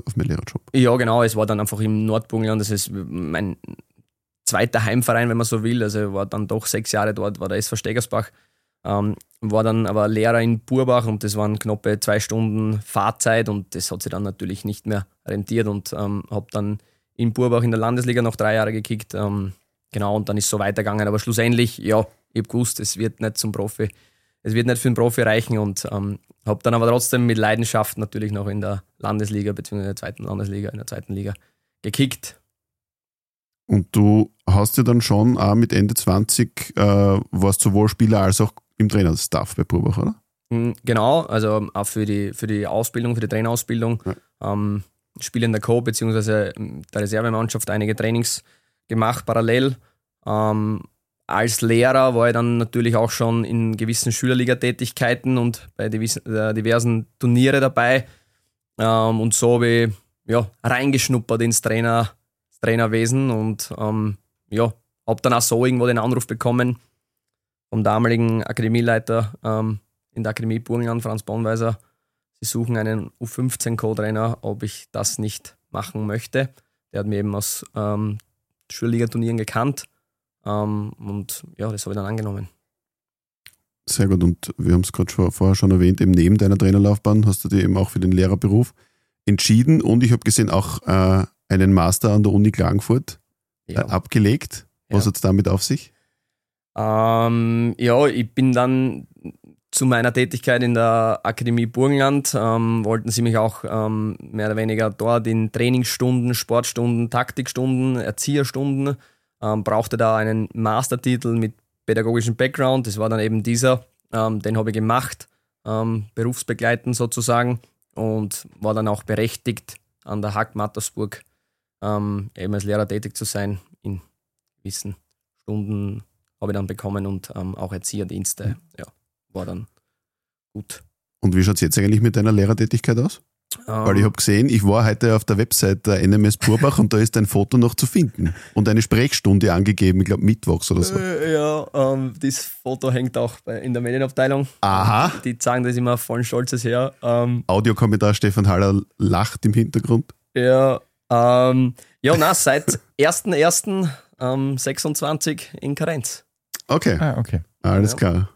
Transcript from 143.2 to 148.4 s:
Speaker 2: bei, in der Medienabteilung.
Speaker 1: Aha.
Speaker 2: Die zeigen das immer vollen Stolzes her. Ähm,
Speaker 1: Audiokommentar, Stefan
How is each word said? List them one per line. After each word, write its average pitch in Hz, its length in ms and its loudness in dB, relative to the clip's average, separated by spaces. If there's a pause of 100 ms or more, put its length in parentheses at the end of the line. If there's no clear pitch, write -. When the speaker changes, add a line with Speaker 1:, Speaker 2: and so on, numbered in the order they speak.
Speaker 2:
bei, 113 180 -8
in 123 140 -6
der 120 80 -2
Medienabteilung. 131 640 0 (140)
Speaker 1:
Aha. 104 500 4 (140)
Speaker 2:
Die 120 120 -4
zeigen 123 280 0
das 123 100 -2
immer 123 220 0
vollen 117 260 -4
Stolzes 120 400 -2
her. 127 380 -2
Ähm, 120 460 0
Speaker 1:
Audiokommentar, 104 640 2
Stefan 101 340 2